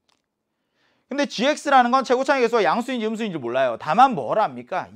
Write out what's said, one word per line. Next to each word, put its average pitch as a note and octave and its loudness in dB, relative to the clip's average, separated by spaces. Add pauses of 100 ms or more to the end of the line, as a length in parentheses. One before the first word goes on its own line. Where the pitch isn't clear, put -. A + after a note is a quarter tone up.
(1080)
근데 C#4 -2
지엑스라는 C4 2
건 C4 2
최고차항의 C4 0
개수가 A3+ 2
양수인지 A3+ -2
음수인지 G#3+ -6
몰라요. B2 -2
다만 A3 4
뭘 C#3+ -2
압니까? C3+ -6